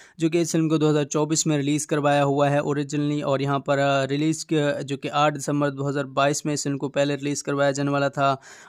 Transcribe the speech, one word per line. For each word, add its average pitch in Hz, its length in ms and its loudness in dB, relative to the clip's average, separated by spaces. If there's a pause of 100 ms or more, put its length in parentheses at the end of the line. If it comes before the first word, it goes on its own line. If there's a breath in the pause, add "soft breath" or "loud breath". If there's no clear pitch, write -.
(180 loud breath)
जो 160 120 0
कि 170 100 2
इस 156 120 -2
फिल्म 160 160 2
को 160 100 2
दो 151 120 4
हज़ार 147 140 2
चौबीस 151 420 -2
में 151 100 2
रिलीज़ 143 300 0
करवाया 143 360 2
हुआ 143 260 2
है 143 140 2
ओरिजिनली। 147 600 -2
और 139 200 0
यहाँ 139 180 -2
पर, 139 180 0
अ, 139 260 2
रिलीज़ 151 480 -2
के, 147 320 0
जो 139 120 -6
कि 139 120 -8
आठ 147 260 2
दिसंबर 143 360 -2
दो 135 140 -6
हज़ार 143 200 -2
बाईस 139 420 0
में 151 80 -2
इस 143 100 -4
फिल्म 139 140 -2
को 139 100 -4
पहले 143 280 0
रिलीज़ 143 260 -6
करवाया 143 280 0
जाने 139 200 -2
वाला 139 180 0
था, 139 320 0 (280 loud breath)